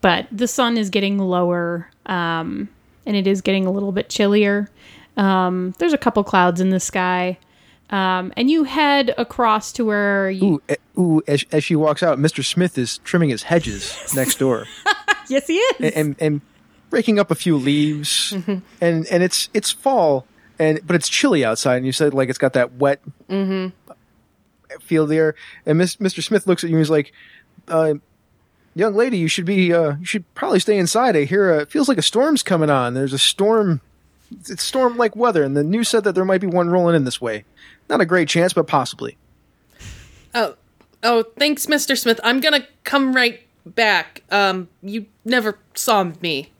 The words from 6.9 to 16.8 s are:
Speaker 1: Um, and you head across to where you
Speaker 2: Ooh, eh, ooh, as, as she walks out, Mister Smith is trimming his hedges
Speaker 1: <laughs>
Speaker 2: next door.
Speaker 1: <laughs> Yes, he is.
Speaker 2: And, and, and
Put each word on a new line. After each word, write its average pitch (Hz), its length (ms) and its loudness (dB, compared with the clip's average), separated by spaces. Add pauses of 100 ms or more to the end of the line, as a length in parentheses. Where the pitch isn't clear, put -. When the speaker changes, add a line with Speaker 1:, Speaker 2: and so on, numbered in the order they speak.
Speaker 1:
Um, 185 460 -2
and 254 140 2
you 311 140 4
head 277 540 0
across 226 540 0
to 240 120 -4
where 202 460 0
you 190 140 -2 (100)
Speaker 2:
Ooh, 143 140 -4
eh, 139 60 0 (240)
ooh, 165 300 4
as, 143 240 0
as 156 100 2
she 165 140 -2
walks 151 260 0
out, 151 160 2
Mister 143 240 0
Smith 175 360 -2
is 120 260 -4
trimming 170 240 2
his 117 160 -4
hedges 117 520 -2 (160)
Speaker 1:
<laughs> 131 40 -2
Speaker 2:
next 131 220 -2
door. 120 280 0 (180)
Speaker 1:
<laughs> 415 100 2 (320)
Yes, 269 200 -2
he 320 100 0
is. 480 240 0
Speaker 2:
And, 156 140 -2
and, 151 260 -2
and 151 200 0 (500)